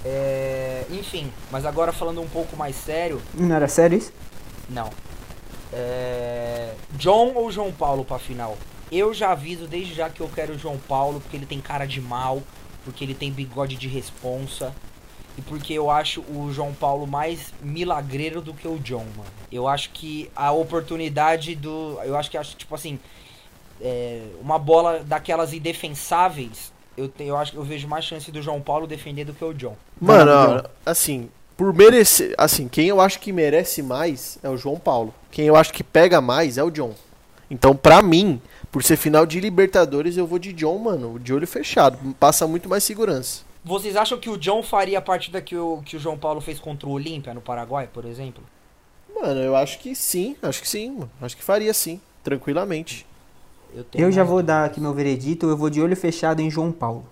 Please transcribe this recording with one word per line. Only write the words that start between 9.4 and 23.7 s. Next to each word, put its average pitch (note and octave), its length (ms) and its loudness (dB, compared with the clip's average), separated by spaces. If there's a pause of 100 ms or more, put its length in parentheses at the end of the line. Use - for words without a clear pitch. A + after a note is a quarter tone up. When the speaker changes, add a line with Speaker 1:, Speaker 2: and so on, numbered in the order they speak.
Speaker 1:
desde F3 280 -8
já D#3+ 160 -4
que - 100 -18
eu D#3+ 140 -6
quero D#3 200 -6
o D3 40 -10
João D3 180 -8
Paulo, C#3+ 440 -4
porque - 160 -12
ele C#3 100 -10
tem C#3 140 -10
cara C#3+ 260 -6
de C3+ 140 -8
mal, C3 420 -4 (420)
porque B2+ 180 -12
ele C3+ 120 -8
tem C#3 180 -8
bigode C3+ 440 -8
de C3 120 -10
responsa, C3 840 -10 (640)
e - 20 -12
porque D3 320 -10
eu D3+ 180 0
acho D3+ 320 0
o C#3+ 300 -8
João C#3+ 220 -6
Paulo C#3+ 320 -2
mais D3 560 -6
milagreiro D#3 800 -6
do D#3 100 -14
que D3+ 160 -12
o D#3+ 100 -6
John, A#2 280 -8 (100)
mano. G#2 140 -14 (200)
Eu B2 160 -4
acho C#3+ 240 -2
que D3+ 460 -12
a C#3+ 160 0
oportunidade D#3+ 1000 -2
do, D#3 500 -10
eu C3+ 140 -4
acho D3 120 -6
que, - 60 -10
acho, D3 180 -8
tipo - 200 -14
assim, D3 240 -10 (840)